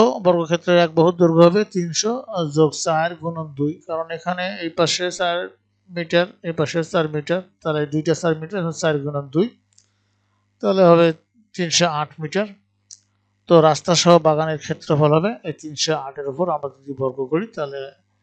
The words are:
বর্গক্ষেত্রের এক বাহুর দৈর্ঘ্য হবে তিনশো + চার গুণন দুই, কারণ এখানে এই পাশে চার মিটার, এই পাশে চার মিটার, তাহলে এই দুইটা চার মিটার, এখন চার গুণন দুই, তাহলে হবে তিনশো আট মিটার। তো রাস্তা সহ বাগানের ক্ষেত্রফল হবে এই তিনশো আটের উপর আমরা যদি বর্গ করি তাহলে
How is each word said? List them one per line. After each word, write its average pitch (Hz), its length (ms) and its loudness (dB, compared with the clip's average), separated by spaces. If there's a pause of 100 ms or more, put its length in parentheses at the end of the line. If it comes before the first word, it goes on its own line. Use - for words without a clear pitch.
(260)
বর্গক্ষেত্রের 175 600 2
এক 160 120 -4
বাহুর 170 240 4
দৈর্ঘ্য 165 260 6
হবে 190 140 2 (140)
তিনশো + 175 360 -2 (760)
চার 165 300 0
গুণন 165 320 -10 (100)
দুই, 147 160 -2 (140)
কারণ 165 200 -6 (100)
এখানে 180 280 -6 (200)
এই 160 120 -6
পাশে 175 340 0
চার 175 260 -4 (520)
মিটার, 175 380 0 (160)
এই 170 160 -6
পাশে 160 240 -2
চার 160 300 -2
মিটার, 160 280 -4 (200)
তাহলে 151 220 -2
এই 147 100 -6
দুইটা 156 280 -2
চার 165 180 0
মিটার, 160 220 -10
এখন 165 200 -6
চার 156 160 0
গুণন 143 280 -6 (100)
দুই, 196 120 2 (1120)
তাহলে 190 300 2
হবে 170 180 6 (480)
তিনশো 175 300 0
আট 151 340 -4
মিটার। 185 280 -6 (1000)
তো 175 120 6
রাস্তা 156 340 2
সহ 170 180 6 (140)
বাগানের 156 380 0
ক্ষেত্রফল 151 520 0
হবে 190 140 0 (120)
এই 160 180 -8
তিনশো 156 320 -6 (140)
আটের 139 200 -10
উপর 139 180 -4 (100)
আমরা 143 220 -8
যদি 135 240 -16
বর্গ 131 240 -4
করি 160 220 -4
তাহলে 143 320 -10 (440)